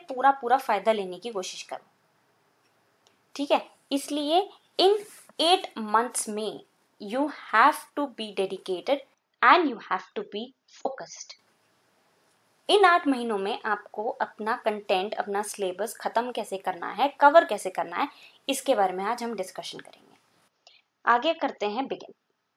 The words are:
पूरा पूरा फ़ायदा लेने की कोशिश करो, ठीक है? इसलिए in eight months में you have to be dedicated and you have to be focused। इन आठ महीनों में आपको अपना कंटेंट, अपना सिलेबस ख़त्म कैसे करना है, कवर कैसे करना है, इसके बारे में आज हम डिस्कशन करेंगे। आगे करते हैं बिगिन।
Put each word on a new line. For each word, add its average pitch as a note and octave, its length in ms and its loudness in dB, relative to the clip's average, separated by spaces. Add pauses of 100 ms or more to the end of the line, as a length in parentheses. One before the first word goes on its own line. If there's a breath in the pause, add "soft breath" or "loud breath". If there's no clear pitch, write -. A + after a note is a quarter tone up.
पूरा C4 260 2
पूरा B3+ 240 0
फ़ायदा A3 340 0
लेने F#3+ 280 -2
की A#3 120 -10
कोशिश F#3 320 -8
करो, - 220 -14 (1500)
ठीक C#4+ 160 -2
है? D4+ 140 2 (260)
इसलिए D4 480 0 (400 loud breath)
in G4 160 6 (460)
eight F4+ 260 2 (240)
months A#3 380 0
में G#3+ 320 -8 (400)
you G#3+ 200 -4 (240)
have B3 320 4 (200)
to C#4+ 180 -2
be A3 100 -8 (100)
dedicated F#3+ 680 -4 (380)
and D4+ 280 6
you A3+ 140 -8
have - 320 -6
to G#3+ 80 -6 (100)
be G#3 80 -6 (340)
focused। - 600 -10 (1300)
इन G4 160 6
आठ F4 220 4
महीनों A#3+ 300 0
में G3 240 -4
आपको G#3+ 500 -6
अपना A3 440 -4 (100)
कंटेंट, G#3 480 -2
अपना G3+ 300 -2
सिलेबस G3 540 -6
ख़त्म A#3 340 -4
कैसे G3+ 260 -8
करना F3 340 -6
है, G#3+ 160 0 (140)
कवर D4 240 10
कैसे G3 240 -4
करना E3+ 260 -6
है, B3+ 120 -2 (400 loud breath)
इसके C4+ 280 0
बारे F#3+ 180 2
में F#3 120 -4
आज A#3 180 -4
हम A#3 120 -6
डिस्कशन - 440 -10
करेंगे। - 260 -20 (1000 soft breath)
आगे B3 280 2
करते - 320 -4
हैं A3 220 -4
बिगिन। - 260 -12 (440)